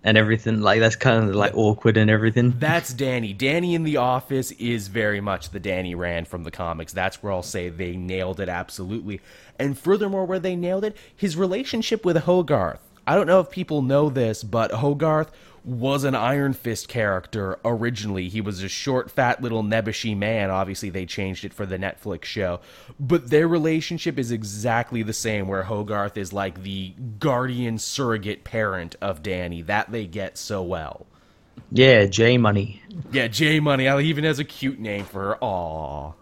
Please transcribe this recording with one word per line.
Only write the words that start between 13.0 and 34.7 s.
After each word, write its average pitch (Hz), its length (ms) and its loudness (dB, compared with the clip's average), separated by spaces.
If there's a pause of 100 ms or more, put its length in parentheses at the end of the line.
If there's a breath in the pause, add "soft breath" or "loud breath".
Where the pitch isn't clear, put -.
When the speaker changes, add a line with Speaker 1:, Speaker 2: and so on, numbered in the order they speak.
Speaker 2:
I 147 100 2
don't 190 120 4
know 185 120 8
if 170 100 0
people 156 320 -2
know 143 280 4
this, 117 340 0
but 110 280 0
Hogarth 151 600 0 (340 soft breath)
was 131 380 -2
an 135 120 2
Iron 135 380 2
Fist - 340 -6
character 101 800 -2
originally. 107 640 -2
He 107 100 -4
was 95 240 -4
a 95 60 -6
short, - 420 -2
fat, 123 300 0
little 113 220 -2
nebbishy 107 520 -2
man. 104 340 0
Obviously, 95 400 -4
they 92 160 -6
changed 95 380 -6
it 101 100 -12
for 104 120 -8
the 92 120 -6
Netflix 95 480 -8
show. 90 360 -4 (380 loud breath)
But 135 320 0
their 156 160 6
relationship 160 680 0
is 120 140 -2
exactly 113 720 -2
the 107 80 -4
same, 104 360 -2
where 95 160 -2
Hogarth 104 540 -4
is, 95 140 -8
like, 95 320 -6
the 95 300 -8 (260)
guardian 123 600 0
surrogate 110 640 -4
parent 95 560 -2
of 90 220 -4
Danny. 90 380 -4
That 101 300 -2
they 113 140 -6
get 92 320 -8
so 101 240 -6
well. 85 440 -6 (680 soft breath)
Speaker 1:
Yeah, 127 340 10
J-Money. 107 760 4 (300)
Speaker 2:
Yeah, 123 160 0
J-Money. 143 640 2 (140)
He 160 60 2
even 151 140 0
has 156 160 0
a 147 60 -4
cute - 340 -6